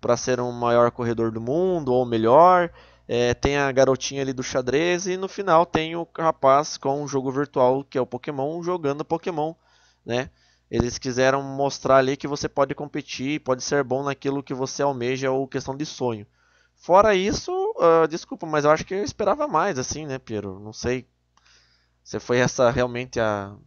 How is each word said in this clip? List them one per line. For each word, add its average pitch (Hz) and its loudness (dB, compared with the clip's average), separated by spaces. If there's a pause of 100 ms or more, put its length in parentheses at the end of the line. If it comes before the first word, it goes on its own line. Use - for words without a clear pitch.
pra 120 0
ser 123 -2
um 123 -4
maior 120 4
corredor 117 -2
do 110 -8
mundo, 151 0
ou 127 4
melhor, 151 6 (340)
é, 120 0
tem 143 0
a 139 0
garotinha 135 2
ali 135 -4
do 127 -6
xadrez, 156 0
e 185 -4
no 190 -6
final 175 2
tem 160 -2
o 170 -8
rapaz 147 2
com 139 -2
um 147 -8
jogo 135 -4
virtual, 135 0
que - -6
é - 0
o 120 0
Pokémon, 147 -6
jogando 156 -4
Pokémon, 160 -4 (520)
né? 123 -4 (400)
Eles 117 -2
quiseram 131 0
mostrar 135 0
ali 135 2
que 147 -8
você 143 -6
pode 139 0
competir, 143 -8
pode 127 -2
ser 143 0
bom 131 -2
naquilo 139 -4
que 139 -8
você 131 -6
almeja, 131 -2
ou 131 -2
questão 135 -6
de 147 -6
sonho. 117 -6 (500)
Fora 202 6
isso, 196 -2 (260)
ah, 165 6
desculpa, 165 -8
mas 151 -2
eu 147 6
acho 156 2
que 190 -10
eu 196 -4
esperava 294 -2
mais, 180 0
assim, 143 -8
né, 135 -8
Piero? 101 -8
Não 107 -16
sei 123 -6 (960)
se - -10
foi 123 -2
essa 123 2
realmente 123 -4
a 104 -2 (120)